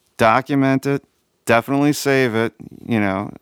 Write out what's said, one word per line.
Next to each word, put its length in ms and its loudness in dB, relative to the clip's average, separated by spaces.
document 680 2
it, 180 -4
definitely 480 2
save 420 0
it, 180 -2
you 140 -2
know, 320 -4